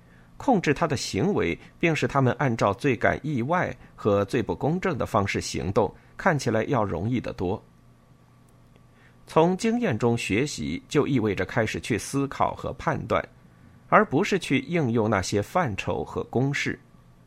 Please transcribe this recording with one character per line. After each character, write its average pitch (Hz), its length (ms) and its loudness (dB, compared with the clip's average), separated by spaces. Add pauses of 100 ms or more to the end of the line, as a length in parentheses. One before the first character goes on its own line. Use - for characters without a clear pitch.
(380)
控 226 240 2
制 151 120 2
他 170 140 0
的 147 80 0
行 139 380 -2
为， 85 240 0 (220)
并 160 160 2
使 131 120 0
他 139 140 2
们 127 180 4
按 131 160 0
照 107 180 2
最 127 220 0
感 90 260 2
意 143 200 -2
外 135 340 -2 (200)
和 101 300 2
最 123 160 0
不 92 140 -2
公 156 240 0
正 180 180 -2
的 95 80 -2
方 98 220 2
式 98 140 -2
行 82 300 -4
动， 104 220 2 (220)
看 170 220 2
起 131 120 -2
来 110 160 2
要 120 180 0
容 95 260 -2
易 123 100 0
得 - 140 -6
多。 98 280 -4 (1600)
从 170 320 2
经 226 220 0
验 170 180 0
中 117 200 2
学 117 280 0
习， 78 420 -6
就 143 180 2
意 135 140 2
味 104 160 2
着 95 80 0
开 110 220 0
始 - 160 -4
去 110 160 -2
思 139 300 -4
考 - 280 -2
和 - 180 -8
判 143 240 -4 (100)
断， 101 180 0 (640)
而 202 160 6
不 165 180 0
是 208 140 0
去 143 220 0
应 151 320 -2
用 113 180 2
那 101 120 2
些 98 200 0
范 147 340 -2
畴 92 280 -4
和 - 220 -6
公 135 280 0
式。 - 240 -4 (500)